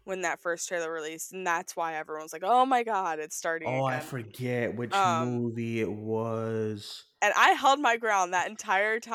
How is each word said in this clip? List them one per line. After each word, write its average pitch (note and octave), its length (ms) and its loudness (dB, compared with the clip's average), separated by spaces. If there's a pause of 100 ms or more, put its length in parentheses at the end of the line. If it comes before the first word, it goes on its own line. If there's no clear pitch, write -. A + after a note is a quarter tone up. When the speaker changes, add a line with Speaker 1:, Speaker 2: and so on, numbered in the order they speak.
Speaker 1:
when F#3+ 180 -4
that E3 180 -2
first E3+ 280 -4
trailer E3+ 240 -4
released, D#3+ 400 -8
and F#3 140 -8
that's F3 300 -2
why E3 180 -2
everyone's D#3 380 -8
like, E3 120 -10
"Oh B3 200 6
my B3 200 2
God, F#3+ 340 -2
it's D#3 180 -8
starting E3 380 -2
Speaker 2:
Oh, C3+ 100 2
I C3 140 0
Speaker 1:
again." - 20 -4
Speaker 2:
forget B2 760 -4
which D3+ 280 2
Speaker 1:
Um, - 0 -
Speaker 2:
movie A#2+ 760 0
it G2 120 0
was. A2 1120 -4 (180)
Speaker 1:
and G#3 140 4
I C4 140 8
held C#4 300 4
my A#3 160 4
ground G3+ 360 0
that F3+ 160 0
entire G#3+ 520 0 (140)